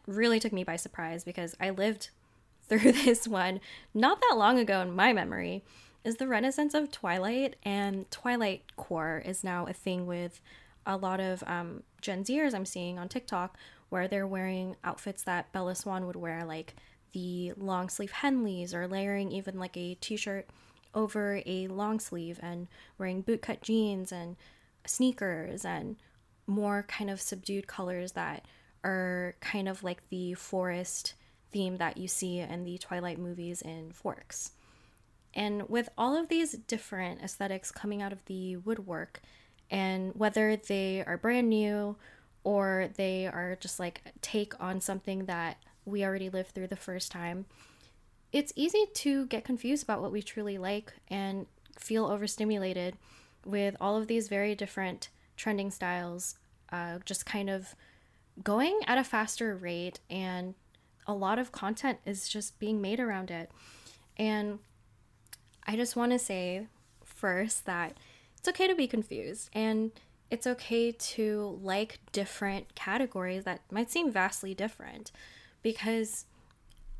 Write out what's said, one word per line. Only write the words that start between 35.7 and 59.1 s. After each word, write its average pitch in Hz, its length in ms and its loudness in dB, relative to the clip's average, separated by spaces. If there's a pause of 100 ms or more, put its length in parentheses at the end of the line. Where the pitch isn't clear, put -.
all 262 180 2
of 330 120 0
these 330 240 2
different 208 680 -6
aesthetics 190 500 -4
coming 208 280 -4
out 196 120 -4
of 190 140 -12
the 185 300 -6
woodwork, 190 640 -4 (480)
and 190 460 0
whether 214 400 4
they 190 500 0
are 170 140 -2
brand 240 320 4
new 208 460 2 (460)
or 190 540 4
they 185 300 0
are 180 340 -4
just, - 200 -6
like, 175 260 -4
a - 40 -16 (100)
take 208 400 -2
on 185 200 -2
something 190 460 -2
that 170 320 -2 (260)
we 196 200 0
already 190 260 0
lived 185 200 -2
through 185 160 -6
the 185 100 -4
first 180 360 -6
time, 175 320 -6 (880)
it's 285 220 2
easy 370 400 4
to 277 320 2
get 226 180 -2
confused 254 380 0
about 208 180 0
what 190 120 -2
we 208 100 0
truly 208 340 -4
like 202 360 -2 (160)
and 196 380 -2 (320)
feel 220 280 2
overstimulated 202 920 0 (480)
with 202 360 2
all 202 160 4
of 220 100 0
these 226 220 2
very 202 260 2
different 190 540 -4 (280)
trending 196 340 0
styles, 180 640 -4 (340)
uh, 175 340 -4
just - 220 -4
kind 196 240 -2
of 190 240 -4 (680)
going 285 440 4
at 247 120 4
a 262 60 4
faster 220 500 0